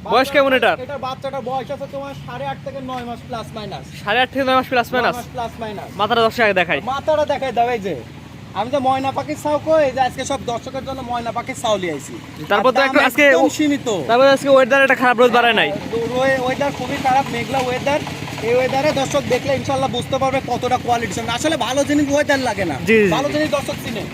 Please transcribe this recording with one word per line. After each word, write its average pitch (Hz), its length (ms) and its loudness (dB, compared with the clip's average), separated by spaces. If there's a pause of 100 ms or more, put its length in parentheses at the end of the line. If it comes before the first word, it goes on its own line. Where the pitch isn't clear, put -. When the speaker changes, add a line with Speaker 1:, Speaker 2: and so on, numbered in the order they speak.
Speaker 1:
বয়স 262 280 2
কেমন 269 220 4
এটার? 208 260 4
Speaker 2:
এটার 254 180 -8
বাচ্চাটার 262 440 -8
বয়স 254 300 -6
আছে 269 200 -8
তোমার 277 220 -10 (120)
সাড়ে 247 200 -10
আট 277 200 -6
থেকে 269 160 -10
নয় 254 220 -8
মাস 240 240 -10
প্লাস 226 280 -8
মাইনাস। 196 300 -10 (180)
Speaker 1:
সাড়ে 214 180 2
আট 254 120 2
থেকে 262 120 0
নয় 262 100 2
মাস 254 120 2
প্লাস 240 260 0
মাইনাস। 233 220 2
Speaker 2:
নয় - 80 -8
মাস - 100 -14
প্লাস 233 260 -6
মাইনাস। 202 380 -10
Speaker 1:
মাথাটা 214 240 2
দর্শক 226 220 2
আগে 208 100 4
দেখাই। 180 320 2
Speaker 2:
মাথাটা 294 400 0
দেখাই 277 260 -2
দাও, 233 180 2
এই 240 100 -2
যে 185 160 -4 (580)
আমি 220 180 -4
যে 285 60 0
ময়না 269 340 0
পাখির 285 320 -4
ছাও 294 220 0
কই, 311 180 4
এই 269 80 2
যে 247 100 -2
আজকে 254 240 -2
সব 277 200 -4
দর্শকের 240 400 -8
জন্য 269 160 -8
ময়না 240 300 -6
পাখির 233 300 -6
ছাও 220 160 2
লিয়ে 180 160 -4
আইছি। 127 200 -10 (360)
Speaker 1:
তারপর 208 220 4
তো 247 100 2
Speaker 2:
আর 277 60 4
দাম 262 80 0
Speaker 1:
একটু 285 120 6
আজকে 285 200 2
Speaker 2:
একদম 269 220 6
সীমিত। 285 380 0 (200)
Speaker 1:
তারপর 240 200 6
আজকে 277 220 4
ওয়েদার 262 320 6
একটা 254 140 4
খারাপ 240 220 2
রোদ 247 140 6
বাড়ায় 233 220 4
নাই। 170 180 4
Speaker 2:
ওয়ে-, 254 720 -2
ওয়েদার 262 260 -2
খুবই 254 320 -6
খারাপ, 269 300 4
মেঘলা 233 260 -2
ওয়েদার। 254 400 0 (420)
এই 226 140 0
ওয়েদারে 269 360 2
দর্শক 269 380 0
দেখলে 254 260 0
ইনশাআল্লাহ 269 340 -2
বুঝতে 240 280 -4
পারবে 262 300 0
কতটা 247 300 0
কোয়ালিটি 233 360 -2
সম্পন্ন। 233 220 -4
আসলে 302 220 0
ভালো 254 260 0
জিনিস 294 300 2
ওয়েদার 285 260 2
লাগে 208 260 -2
না, 156 100 -4 (100)
Speaker 1:
জি, 214 180 6
জি, 190 80 4
Speaker 2:
ভালো 262 160 0
Speaker 1:
জি। 277 60 -2
Speaker 2:
জিনিস 302 180 0
দর্শক 285 320 -2
চিনে। 226 200 -6 (100)